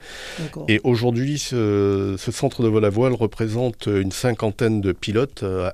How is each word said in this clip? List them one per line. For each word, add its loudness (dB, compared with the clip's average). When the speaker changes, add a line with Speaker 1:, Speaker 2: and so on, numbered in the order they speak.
Speaker 1:
D'accord. -8
Speaker 2:
Et 4
aujourd'hui, 2
ce, 2
ce -6
centre -2
de 4
vol 4
à 4
voile 2
représente -2
une 0
cinquantaine 0
de 2
pilotes, -2
euh, -2